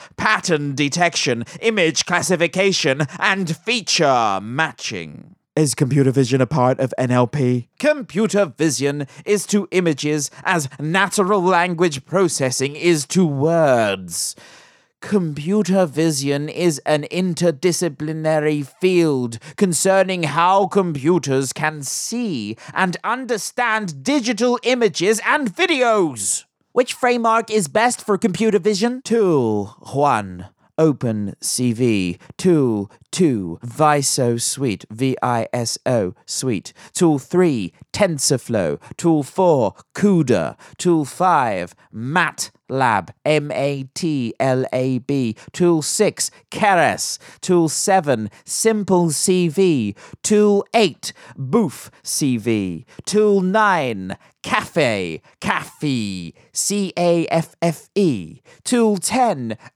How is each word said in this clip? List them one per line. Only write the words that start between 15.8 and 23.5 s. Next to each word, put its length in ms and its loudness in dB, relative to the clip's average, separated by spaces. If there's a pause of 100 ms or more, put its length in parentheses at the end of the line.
vision 640 -2
is 360 0
an 280 0
interdisciplinary 1500 0
field 720 0 (180)
concerning 680 2
how 420 2
computers 840 0
can 320 -4
see 720 -6 (180)
and 300 -2
understand 1000 -4